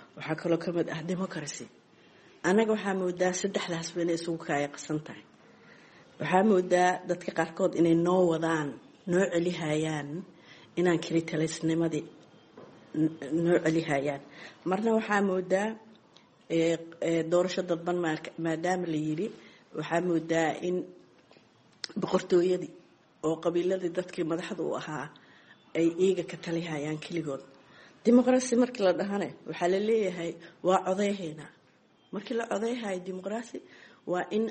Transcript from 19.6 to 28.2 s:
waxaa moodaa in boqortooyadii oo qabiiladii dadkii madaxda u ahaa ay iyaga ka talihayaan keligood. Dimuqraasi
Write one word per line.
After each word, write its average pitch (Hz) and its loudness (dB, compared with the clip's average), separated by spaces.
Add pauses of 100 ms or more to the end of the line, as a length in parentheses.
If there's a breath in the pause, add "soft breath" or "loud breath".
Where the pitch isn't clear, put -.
waxaa 160 0
moodaa 165 2 (120)
in 180 -2 (1200)
boqortooyadii 180 0 (520)
oo 160 0
qabiiladii 175 0
dadkii 180 -6
madaxda 165 -4
u 147 -4
ahaa 147 -8 (680 loud breath)
ay 165 4
iyaga 185 2
ka 165 -10
talihayaan 160 -4
keligood. 151 -6 (600 loud breath)
Dimuqraasi 254 6